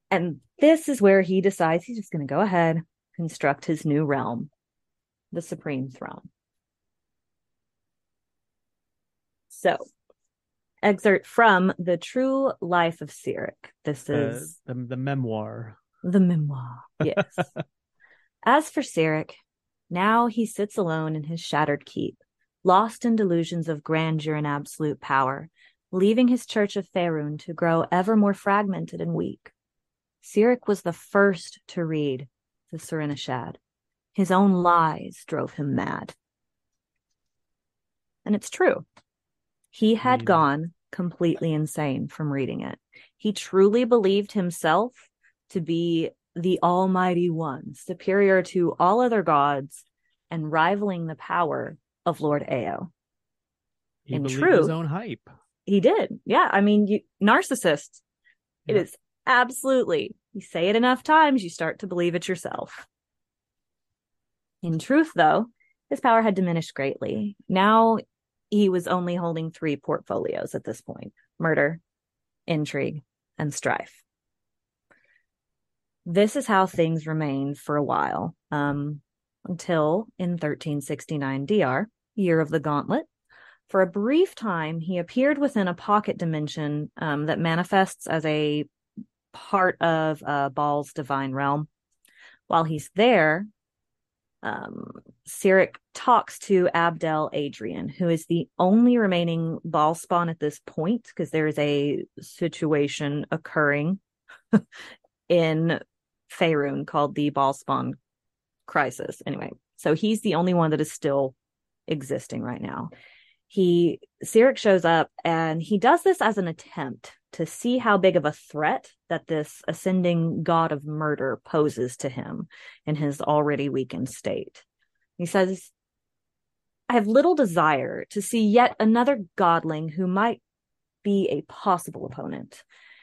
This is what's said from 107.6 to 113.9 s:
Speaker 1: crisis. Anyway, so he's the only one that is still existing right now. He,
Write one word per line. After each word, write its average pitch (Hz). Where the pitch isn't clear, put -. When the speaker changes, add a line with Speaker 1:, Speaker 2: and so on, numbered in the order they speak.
Speaker 1:
crisis. -
Anyway, -
so 156
he's 214
the 190
only 180
one 165
that 151
is 156
still 139
existing 135
right 120
now. -
He, 175